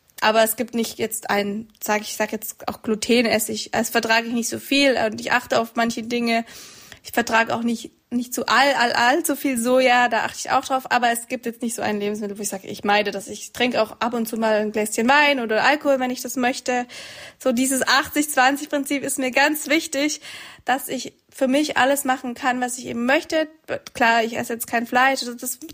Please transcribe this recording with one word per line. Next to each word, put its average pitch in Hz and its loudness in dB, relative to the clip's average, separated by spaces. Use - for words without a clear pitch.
Aber 220 4
es 220 2
gibt 240 -6
nicht 226 -2
jetzt - -6
ein, 202 -2
sag 208 -2
ich, - -10
sag 214 -2
jetzt - -10
auch - -10
Gluten 226 2
esse 220 0
ich, - -8
also - 0
vertrage 226 2
ich 240 -6
nicht 233 -2
so - -6
viel 269 2
und 233 -8
ich - -2
achte 247 2
auf 226 -4
manche 233 -2
Dinge. 233 0
Ich - -16
vertrage 226 2
auch 233 -4
nicht, 233 -4
nicht 240 -4
zu - -4
all, 269 4
all, 240 2
all 262 4
so 285 0
viel 269 -2
Soja, 247 4
da 226 0
achte - -6
ich - -8
auch 262 2
drauf. 262 -2
Aber 240 4
es 233 -4
gibt 247 -6
jetzt 226 -6
nicht 226 -4
so - -8
ein 214 -2
Lebensmittel, 202 -4
wo 214 -10
ich 202 -4
sage, - -10
ich - -12
meide 202 2
das. 196 -8
Ich - -12
trinke 240 0
auch 220 -2
ab 233 -2
und 226 -2
zu 226 -6
mal 220 2
ein 214 0
Gläschen 220 0
Wein 285 4
oder 220 0
Alkohol, 285 2
wenn 254 -2
ich 254 -6
das 247 -8
möchte. 247 0
So 262 0
dieses 262 0
achtzig 285 2
zwanzig 277 2
Prinzip 277 -2
ist - -4
mir 254 0
ganz 285 2
wichtig, 294 0
dass 262 -2
ich - -6
für 262 0
mich 285 2
alles 277 4
machen 254 -2
kann, 254 -2
was 247 -4
ich 240 -12
eben 240 -4
möchte. 311 2
Klar, 233 4
ich 226 -4
esse 240 -4
jetzt 233 -6
kein 233 -2
Fleisch, 262 2
also 240 -6
das, 247 -8